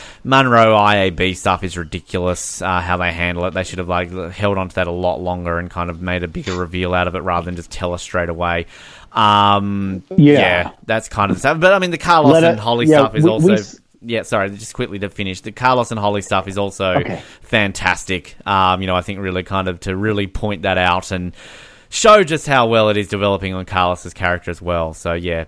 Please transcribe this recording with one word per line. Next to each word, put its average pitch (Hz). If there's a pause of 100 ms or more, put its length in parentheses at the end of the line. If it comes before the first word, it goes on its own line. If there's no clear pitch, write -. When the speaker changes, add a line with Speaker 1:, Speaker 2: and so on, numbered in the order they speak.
(240)
Speaker 1:
Monroe 120
I 104
A 95
B 92
stuff 92
is 87
ridiculous, 90
uh, 90
how 90
they 87
handle 87
it. 90
They 92
should 90
have, 87
like, 87 (200)
held 101
on 92
to -
that 92
a 85
lot 90
longer 90
and 87
kind 87
of 82
made 90
a 87
bigger 87
reveal 90
out 90
of 87
it 92
rather 87
than 90
just 85
tell 90
us -
straight 87
away. 85 (440)
Um, 101 (120)
Speaker 2:
Yeah. 147
Speaker 1:
yeah, 90 (140)
that's 110
kind 101
of 92
stuff. 147
But, 185
I 196
mean, 175
the 165
Carlos 160
Speaker 2:
Let 160
Speaker 1:
and 165
Speaker 2:
it, -
Speaker 1:
Holly 120
Speaker 2:
yeah, 156
Speaker 1:
stuff 110
is 147
Speaker 2:
we, -
Speaker 1:
also 160
Speaker 2:
we 208
s- 208 (240)
Speaker 1:
Yeah, 113
sorry, 101
just 101
quickly 104
to 101
finish. 95
The 110
Carlos 127
and 113
Holly 104
stuff 95
is 95
also 98
Speaker 2:
Okay. 87 (180)
Speaker 1:
fantastic. 95 (100)
Um, 95
you 95
know, 92
I 90
think 95
really 92
kind 95
of 87
to 92
really 101
point 101
that 95
out 90
and 90 (560)
show 214
just 151
how 131
well 113
it 104
is 104
developing 98
on 92
Carlos's 90
character 87
as 85
well. 85
So, 85
yeah, 85